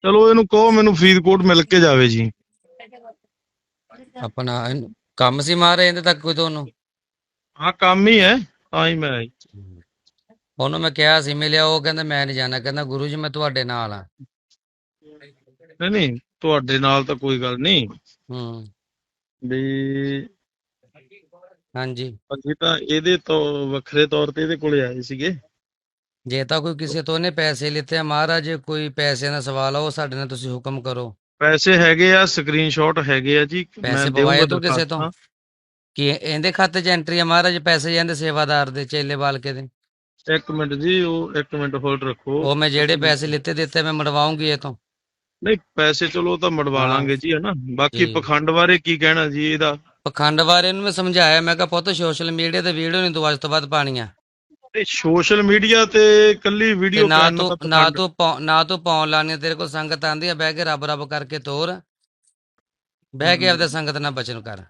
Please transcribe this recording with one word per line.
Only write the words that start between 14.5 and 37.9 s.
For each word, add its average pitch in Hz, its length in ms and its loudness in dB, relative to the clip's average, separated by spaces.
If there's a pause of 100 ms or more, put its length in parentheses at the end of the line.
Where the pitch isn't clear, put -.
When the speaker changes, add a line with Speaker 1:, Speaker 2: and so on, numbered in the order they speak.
Speaker 1:
ਨਹੀਂ, 180 100 -2
ਨਹੀਂ, 156 260 0 (240)
ਤੁਹਾਡੇ 135 380 0
ਨਾਲ 135 260 2
ਤਾਂ 139 120 -4
ਕੋਈ 131 240 -4
ਗੱਲ 123 180 -6
ਨਹੀਂ। 143 300 0 (420)
Speaker 2:
ਹੂੰ। 117 380 -12 (760)
Speaker 1:
ਵੀ 135 840 -6 (1500)
Speaker 2:
ਹਾਂਜੀ। 127 420 -12 (160)
Speaker 1:
ਅਸੀਂ 143 260 -8
ਤਾਂ 165 180 -2
ਇਹਦੇ 156 380 -2
ਤੋਂ 147 520 -4
ਵੱਖਰੇ 143 380 -2
ਤੌਰ 147 240 -2
ਤੇ 147 120 -6
ਇਹਦੇ 160 140 -4
ਕੋਲੇ 143 300 0
ਆਏ 123 140 -8
ਸੀਗੇ। 135 360 -6 (880)
Speaker 2:
ਜੇ 131 180 -4
ਤਾਂ 151 160 -2
ਕੋਈ 160 160 -6
ਕਿਸੇ 156 260 -8
ਤੋਂ 160 120 -6
ਇਹਨੇ 175 160 -2
ਪੈਸੇ 151 400 -2
ਲਿੱਤੇ 151 280 -4
ਆ 160 40 -2
ਮਹਾਰਾਜ, 156 480 -2
ਕੋਈ 151 380 -6
ਪੈਸਿਆਂ 143 440 -4
ਦਾ 147 80 -6
ਸਵਾਲ 135 360 -4
ਆ, - 20 0
ਉਹ 151 120 -2
ਸਾਡੇ 143 260 -8
ਨਾਲ 135 120 -8
ਤੁਸੀਂ 127 220 -10
ਹੁਕਮ 127 300 -8
ਕਰੋ। 123 360 -8 (220)
Speaker 1:
ਪੈਸੇ 156 380 4
ਹੈਗੇ 170 400 6
ਆ, 190 100 6
ਸਕਰੀਨਸ਼ਾਟ 156 720 0
ਹੈਗੇ 139 400 0
ਆ 147 60 2
ਜੀ, 170 220 -6 (160)
ਮੈਂ 123 100 -2
Speaker 2:
ਪੈਸੇ 139 180 0
Speaker 1:
ਦੇਵਾਂਗਾ 135 120 2
Speaker 2:
ਪਵਾਏ 143 240 4
ਤੂੰ 175 140 -2
ਕਿਸੇ 170 240 -2
ਤੋਂ? 156 140 -8
Speaker 1:
ਦਰਖਾਸਤਾਂ। 160 300 -10 (640)
Speaker 2:
ਕੀ 143 140 0
ਇਹਦੇ 156 440 -2
ਖਾਤੇ 185 300 0
'ਚ 170 60 -2
ਐਂਟਰੀ 170 300 0
ਆ 170 60 2
ਮਹਾਰਾਜ, 170 340 2
ਪੈਸੇ 160 360 0